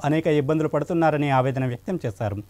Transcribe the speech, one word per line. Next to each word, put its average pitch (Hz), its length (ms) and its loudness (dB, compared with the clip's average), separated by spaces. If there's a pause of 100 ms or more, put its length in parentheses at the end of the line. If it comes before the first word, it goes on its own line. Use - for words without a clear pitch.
అనేక 156 220 0
ఇబ్బందులు 151 420 2
పడుతున్నారని 151 640 0
ఆవేదన 131 360 2
వ్యక్తం 143 400 -6
చేశారు. 104 300 -4 (140)